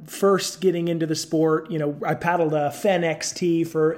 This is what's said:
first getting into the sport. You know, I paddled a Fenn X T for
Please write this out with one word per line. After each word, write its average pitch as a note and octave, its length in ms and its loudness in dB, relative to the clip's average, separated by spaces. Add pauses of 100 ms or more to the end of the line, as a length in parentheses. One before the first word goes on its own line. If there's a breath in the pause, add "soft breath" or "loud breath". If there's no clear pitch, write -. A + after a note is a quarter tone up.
first - 560 0
getting F3 280 2
into E3 160 0
the D#3+ 100 -2
sport. D#3+ 560 0
You D#3+ 80 -2
know, D3 260 -2
I D#3 100 0
paddled E3+ 380 0
a D3 180 0
Fenn F3+ 320 0
X D#3+ 280 -2
T E3+ 320 0
for D#3+ 340 0